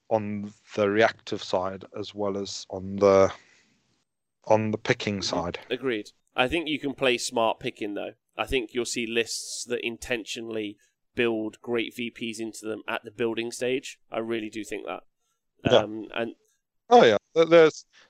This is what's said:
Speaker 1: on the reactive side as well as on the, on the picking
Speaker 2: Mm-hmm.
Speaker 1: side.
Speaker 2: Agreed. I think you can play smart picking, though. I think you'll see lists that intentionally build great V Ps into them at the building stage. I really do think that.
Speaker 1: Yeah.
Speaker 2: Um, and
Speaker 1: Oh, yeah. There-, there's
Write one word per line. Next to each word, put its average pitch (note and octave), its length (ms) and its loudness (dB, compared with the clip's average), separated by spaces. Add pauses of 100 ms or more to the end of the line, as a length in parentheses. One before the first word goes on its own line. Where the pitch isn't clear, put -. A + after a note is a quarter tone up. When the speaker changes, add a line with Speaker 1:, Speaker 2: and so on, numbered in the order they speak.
(100)
Speaker 1:
on G#2 420 -4 (240)
the G#2 120 2
reactive G#2+ 540 0
side F#2+ 420 -4 (140)
as G2+ 160 -10
well G2+ 220 -2
as G2 340 -8
on F#2+ 260 -8
the, G2 360 6 (1120)
on G#2+ 260 2
the G#2+ 80 -4
picking G#2 420 -2
Speaker 2:
Mm-hmm. - 20 -8 (140)
Speaker 1:
side. E2+ 220 -6 (120)
Speaker 2:
Agreed. B2 400 -4 (260)
I B2+ 120 2
think D#3 200 -4
you C#3+ 120 -4
can C#3 140 -6
play B2+ 240 0
smart A2+ 420 0
picking, G#2+ 340 -8
though. F#2+ 180 -8 (240)
I G#2 100 -4
think C3 280 -2
you'll A#2+ 100 -2
see A#2+ 220 -6
lists - 600 -4
that A#2+ 200 -6
intentionally A2+ 920 -8 (380)
build A2+ 480 -2
great A#2+ 320 -4
V A#2 160 -8
Ps A2+ 300 -10
into G#2+ 260 -10
them G#2+ 220 -8
at A2 160 -6
the A2 80 -14
building A#2 400 -4
stage. - 480 -6 (100)
I - 80 -6
really A2+ 320 -4
do G#2+ 140 -10
think F#2 220 -10
that. F2+ 180 -10 (600)
Speaker 1:
Yeah. A2+ 140 6
Speaker 2:
Um, G#2+ 340 -2
and - 220 -4 (560)
Speaker 1:
Oh, A#3 140 12
yeah. G#2+ 120 8 (180)
There-, E3 120 6
there's D#3+ 380 6 (260)